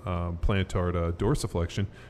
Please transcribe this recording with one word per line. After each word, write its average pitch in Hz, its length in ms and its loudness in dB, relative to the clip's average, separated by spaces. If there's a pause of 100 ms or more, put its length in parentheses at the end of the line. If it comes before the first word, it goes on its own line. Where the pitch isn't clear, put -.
um, 87 360 -2
plantar 92 500 2
to 85 220 0 (120)
dorsiflexion 101 600 0 (240)